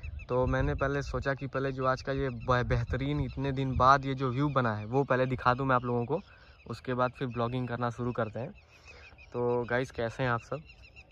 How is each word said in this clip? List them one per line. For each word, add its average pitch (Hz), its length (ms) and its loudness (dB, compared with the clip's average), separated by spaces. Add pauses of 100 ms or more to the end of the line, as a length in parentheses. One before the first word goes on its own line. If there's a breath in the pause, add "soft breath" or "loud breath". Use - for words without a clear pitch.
(280 loud breath)
तो 127 180 2
मैंने 131 280 2
पहले 139 280 0
सोचा 139 320 -2
कि 135 120 -6
पहले 135 260 -2
जो 131 140 -2
आज 131 160 2
का 139 100 -2
ये 135 160 0
बे-, 120 380 0
बेहतरीन 131 540 0
इतने 135 320 -2
दिन 131 240 0
बाद 131 280 8
ये 135 100 0
जो 131 160 -2
व्यू 139 180 2
बना 123 280 2
है, 107 100 -6
वो 131 180 2
पहले 131 220 2
दिखा 123 280 2
दूँ 135 120 -2
मैं 131 100 4
आप 120 80 0
लोगों 120 200 0
को, 147 160 -2 (500 loud breath)
उसके 123 240 -6
बाद 123 160 2
फिर 131 180 -4
ब्लॉगिंग 120 400 -2
करना 120 220 -2
शुरू 120 220 -2
करते 110 280 -2
हैं। 156 100 -6 (840 loud breath)
तो 120 320 0
गाइस, 123 260 0
कैसे 117 320 -4
हैं 127 80 2
आप 117 100 0
सब? 143 200 -8 (520)